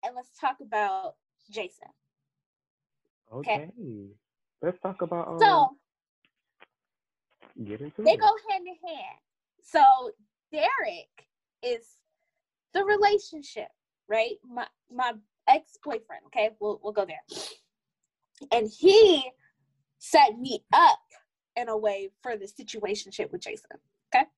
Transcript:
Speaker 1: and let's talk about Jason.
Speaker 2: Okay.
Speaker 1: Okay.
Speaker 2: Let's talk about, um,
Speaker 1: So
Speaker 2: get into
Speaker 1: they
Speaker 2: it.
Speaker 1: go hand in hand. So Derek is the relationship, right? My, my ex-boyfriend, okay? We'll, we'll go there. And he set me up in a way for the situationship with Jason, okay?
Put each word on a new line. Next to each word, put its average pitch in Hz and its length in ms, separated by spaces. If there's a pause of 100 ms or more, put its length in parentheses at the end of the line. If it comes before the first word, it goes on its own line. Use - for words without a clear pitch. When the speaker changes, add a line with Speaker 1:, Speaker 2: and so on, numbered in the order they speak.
Speaker 1:
and 247 100
let's 247 140 (100)
talk 277 220
about 208 540 (340)
Jason. 277 380 (1500)
Speaker 2:
Okay. 151 360 (100)
Speaker 1:
Okay. 107 280 (540)
Speaker 2:
Let's 175 200
talk 190 200
about, 170 260
um, 165 120
Speaker 1:
So 392 300 (2000)
Speaker 2:
get 107 160
into 156 220
Speaker 1:
they 214 80
Speaker 2:
it. - 80
Speaker 1:
go 427 100 (200)
hand 381 180
in 359 80 (120)
hand. 254 300 (460)
So 262 480 (400)
Derek 311 580 (540)
is 247 240 (840)
the 392 100
relationship, 392 840 (380)
right? 220 280 (120)
My, 240 200 (260)
my 247 200 (360)
ex-boyfriend, - 800
okay? 220 320
We'll, 208 240
we'll 208 100
go 208 120
there. 156 180 (1300)
And 220 180
he 381 540 (760)
set 214 380
me 247 260 (100)
up 294 260 (560)
in 240 140
a 220 80
way 202 320 (120)
for 240 160
the 196 80
situationship 208 840
with 180 100
Jason, - 300 (420)
okay? 247 120 (120)